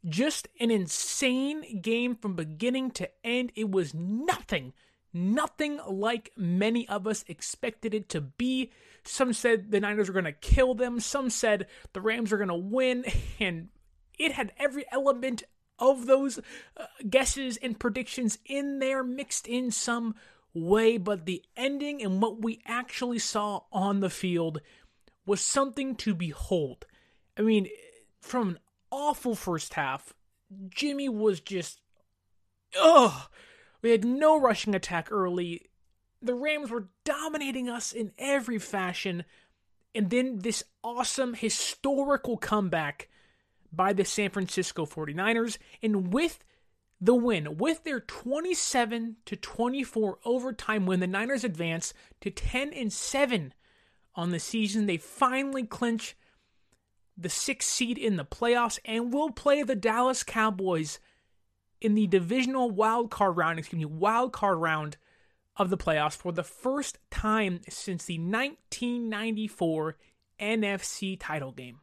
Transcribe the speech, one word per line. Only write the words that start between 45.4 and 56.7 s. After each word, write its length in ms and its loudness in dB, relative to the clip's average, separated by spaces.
And 300 2
with 260 2
the 140 8
win, 420 2
with 260 2
their 160 -4
twenty-seven 1300 -2
to 100 -8
twenty-four 880 -2
overtime 640 -2
win, 160 2
the 60 0
Niners 360 -2
advance 500 -4
to 100 -6
ten 400 -2
and 220 -4
seven 600 0
on 180 -2
the 80 0
season. 460 0
They 100 0
finally 680 -2
clinch 500 -4